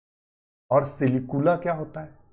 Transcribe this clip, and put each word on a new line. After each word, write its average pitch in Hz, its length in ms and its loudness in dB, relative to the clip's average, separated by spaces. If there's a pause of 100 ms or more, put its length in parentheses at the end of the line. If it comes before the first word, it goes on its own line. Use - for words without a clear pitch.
(720)
और 143 120 6
सिलिकुला 139 720 0
क्या 170 180 -4
होता 156 280 -8
है, 151 140 -16 (180)